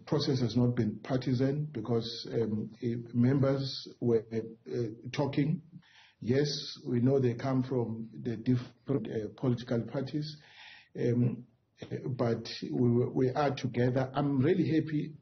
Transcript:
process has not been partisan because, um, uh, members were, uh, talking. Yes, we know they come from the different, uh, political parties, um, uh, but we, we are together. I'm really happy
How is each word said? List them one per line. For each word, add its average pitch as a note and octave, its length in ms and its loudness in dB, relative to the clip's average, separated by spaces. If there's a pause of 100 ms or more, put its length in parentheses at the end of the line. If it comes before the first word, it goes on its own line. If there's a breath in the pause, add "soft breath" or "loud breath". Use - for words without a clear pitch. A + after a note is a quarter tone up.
process C#3+ 340 0
has A#2+ 160 0
not A#2+ 220 4
been G#2+ 260 0
partisan C3+ 680 0
because, A2+ 640 -2
um, A2 380 -2 (120)
uh, B2+ 60 -2 (260)
members C3+ 760 2 (100)
were, A#2 240 4 (100)
uh, A#2+ 440 -6 (340)
talking. D3 500 0 (600 soft breath)
Yes, C3+ 560 0 (100)
we B2 140 0
know C3+ 180 6
they B2 140 2
come C3 300 0
from A2+ 440 -2 (160)
the A#2 140 -4
different, - 720 -2
uh, G#2+ 280 -4
political A#2+ 460 -2
parties, C#3 560 -6 (600 loud breath)
um, B2 460 2 (380)
uh, - 260 -8
but A#2 400 0 (240)
we, B2 360 4
we C3+ 240 2
are D3 220 0
together. B2+ 600 0
I'm C#3+ 240 2
really D#3 300 4
happy D#3 420 0 (100)